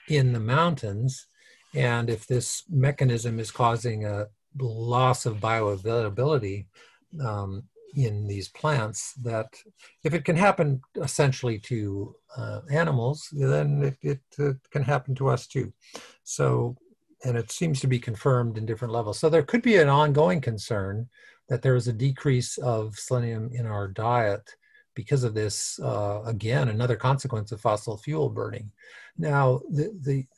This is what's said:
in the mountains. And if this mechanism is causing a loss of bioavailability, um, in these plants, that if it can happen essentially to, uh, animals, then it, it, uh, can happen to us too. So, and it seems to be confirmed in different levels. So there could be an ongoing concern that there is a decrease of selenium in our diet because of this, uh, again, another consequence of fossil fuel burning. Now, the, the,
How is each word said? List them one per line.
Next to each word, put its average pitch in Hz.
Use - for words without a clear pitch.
in 135
the 120
mountains. 131
And 120
if 113
this -
mechanism 127
is 110
causing 117
a 104
loss 123
of 110
bioavailability, 107
um, 101
in 104
these 101
plants, 120
that 113
if 151
it 165
can 175
happen 165
essentially 131
to, 104
uh, 107
animals, 147
then 143
it, 139
it, 143
uh, 143
can 143
happen 135
to 135
us 123
too. 117
So, 123
and 123
it 113
seems 156
to -
be 127
confirmed 120
in 110
different 113
levels. 110
So 160
there 156
could 233
be 226
an 156
ongoing 151
concern 107
that 120
there 131
is 117
a 120
decrease 127
of 110
selenium 117
in 123
our 104
diet 107
because 127
of 110
this, 107
uh, 104
again, 113
another 113
consequence 127
of 110
fossil 107
fuel 147
burning. 107
Now, 139
the, 165
the, 139